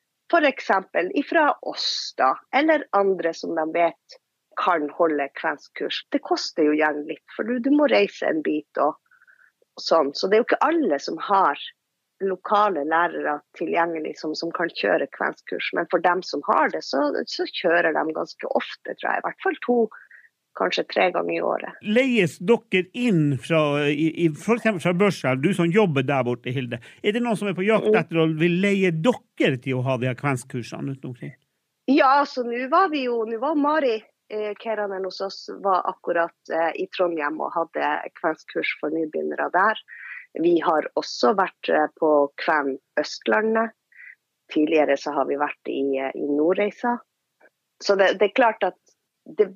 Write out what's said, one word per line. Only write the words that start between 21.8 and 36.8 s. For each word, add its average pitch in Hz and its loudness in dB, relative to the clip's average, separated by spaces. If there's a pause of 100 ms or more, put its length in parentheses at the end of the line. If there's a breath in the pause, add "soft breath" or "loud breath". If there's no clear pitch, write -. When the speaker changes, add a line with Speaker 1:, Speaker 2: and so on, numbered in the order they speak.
Speaker 2:
Leies 220 2
dere 190 2 (100)
inn 165 2
fra, 147 2
i, 151 0 (100)
i, 170 4 (100)
for 226 -2
eksempel 220 0
fra 175 2
Børselv, 160 2
du 160 2
som 170 2
jobber 165 2
der 139 0
borte, 123 -4
Hilde. 123 -6 (240 loud breath)
Er 208 0
det 240 -2
noen 226 -2
som 208 -4
er 170 -4
på 190 -2
jakt 214 2
Speaker 1:
Mm. 214 4
Speaker 2:
etter 165 0
å 160 4 (100)
vil 170 2
leie 196 2
dere 165 0
til 127 -2
å - -2
ha 131 0
de 127 -2
her 120 -8
kvenskkursene 139 -4
rundt 135 -12
omkring? 143 -14 (560)
Speaker 1:
Ja, 285 6
så 247 -6
nå 247 -6
var 339 4
vi 262 -2
jo, 233 -2
nå 226 -6
var 302 0
Mari, 285 2 (340)
eh, 214 -6
Keranen 202 -4
hos 190 -8
oss, - -12 (160)
var 190 4
akkurat, 170 -2 (160)
eh, 165 0
i 185 -4